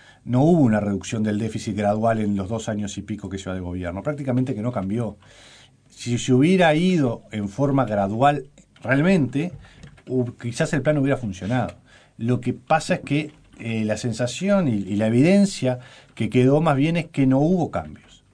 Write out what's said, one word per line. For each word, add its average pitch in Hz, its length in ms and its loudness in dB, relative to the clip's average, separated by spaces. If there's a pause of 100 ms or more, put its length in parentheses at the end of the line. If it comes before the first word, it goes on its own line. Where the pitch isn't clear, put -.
(240)
No 123 200 2
hubo 165 180 6
una 107 180 4
reducción 101 440 -4
del 104 160 -2
déficit 110 360 -6
gradual 107 440 0
en 104 160 -2
los 98 140 -4
dos 113 200 -6
años 104 280 -6
y 98 40 -8
pico 98 280 -10
que 95 80 -6
lleva 92 180 -8
de 92 60 -8
gobierno. 90 420 -8
Prácticamente 131 500 -2
que 104 80 -8
no 117 100 -4
cambió. 104 460 -6 (720)
Si 120 280 -6
se 131 160 0
hubiera 165 420 6
ido 160 560 0
en 104 180 -4
forma 139 360 0
gradual 110 600 0 (380)
realmente, 143 680 0 (560)
hu-, 123 280 -2
quizás 127 380 -4
el 139 80 -2
plan 151 160 2
hubiera 135 200 2
funcionado. 104 560 -4 (440)
Lo 123 220 0
que 123 140 -4
pasa - 420 -2
es - 60 -2
que, 147 300 -4 (280)
eh, 113 260 -4
la 107 120 0
sensación 143 720 -2
y, 117 60 2
y 98 220 -2
la 110 120 2
evidencia 131 720 4 (360)
que 113 140 -2
quedó 131 320 4
más 156 160 2
bien 165 200 2
es 165 100 -4
que 135 200 0
no 131 120 4
hubo 165 320 2
cambios. - 520 -10 (100)